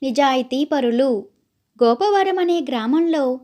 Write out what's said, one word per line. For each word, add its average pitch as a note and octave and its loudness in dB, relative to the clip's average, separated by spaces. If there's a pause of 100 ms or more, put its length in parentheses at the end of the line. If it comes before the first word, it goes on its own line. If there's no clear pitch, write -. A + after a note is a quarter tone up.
నిజాయితీ C4 0
పరులు. B3 0 (580)
గోపవరం F#4+ 2
అనే F4 0
గ్రామంలో C4 -2